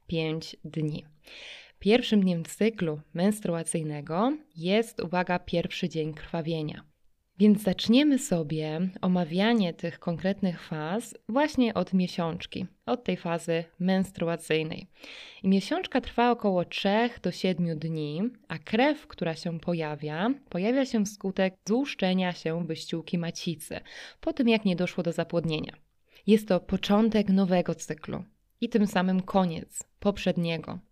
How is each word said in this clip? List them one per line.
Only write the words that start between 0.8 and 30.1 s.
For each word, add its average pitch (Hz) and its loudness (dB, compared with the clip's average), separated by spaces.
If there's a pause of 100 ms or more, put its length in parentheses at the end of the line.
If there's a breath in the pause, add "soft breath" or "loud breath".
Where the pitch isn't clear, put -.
Pierwszym 220 4
dniem 175 2
cyklu 175 -2 (120)
menstruacyjnego 170 -2 (180)
jest, 196 0
uwaga, 180 0
pierwszy 170 -2
dzień 156 -4
krwawienia. 160 -6 (560)
Więc 208 8
zaczniemy 254 4
sobie 156 -2 (120)
omawianie 180 2
tych - -8
konkretnych 180 -2
faz 165 -6 (120)
właśnie 262 2
od 180 0
miesiączki, 180 -2 (200)
od 240 -2
tej 180 -2
fazy 165 -2 (160)
menstruacyjnej. 170 -2 (560 loud breath)
I 190 -2
miesiączka 247 2
trwa 240 2
około 196 2
trzech 220 0
do 180 0
siedmiu 170 0
dni, 156 -4 (260)
a 165 -6
krew, 277 2
która 165 -4
się 170 -6
pojawia, 156 -2 (200)
pojawia 240 2
się 220 0
wskutek 190 -2 (140)
złuszczenia 190 0
się 170 -4
wyściółki 160 -6
macicy, 165 -6 (400 loud breath)
po - -4
tym 233 2
jak 220 4
nie 185 2
doszło 170 -2
do 165 0
zapłodnienia. 165 -2 (540 soft breath)
Jest 214 6
to 180 4
początek 208 2
nowego 185 2
cyklu, - -8 (380)
i 233 -2
tym 208 4
samym 185 2
koniec 180 0 (160)
poprzedniego. 175 -2 (120)